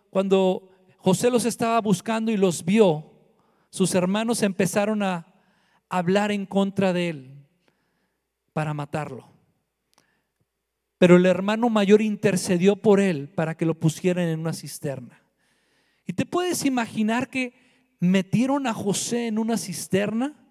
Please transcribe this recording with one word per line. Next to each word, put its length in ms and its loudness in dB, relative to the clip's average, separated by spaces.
cuando 600 2
José 320 2
los 160 2
estaba 360 0
buscando 500 -2
y 60 0
los 280 0
vio, 460 2
sus 240 0
hermanos 480 0
empezaron 600 0
a 320 -6
hablar 440 0
en 160 -4
contra 460 0
de 160 -2
él 360 -14
para 200 -4
matarlo. 560 -10
Pero 180 8
el 100 4
hermano 420 0
mayor 320 4
intercedió 720 0
por 240 4
él 300 -2
para 260 -4
que 100 -4
lo 100 0
pusieran 520 -2
en 120 -4
una 140 -6
cisterna. 680 -12
¿Y 60 -10
te 120 -2
puedes 400 -2
imaginar 640 -2
que 240 -6
metieron 640 0
a 80 -2
José 540 -4
en 100 -4
una 200 -2
cisterna 760 -4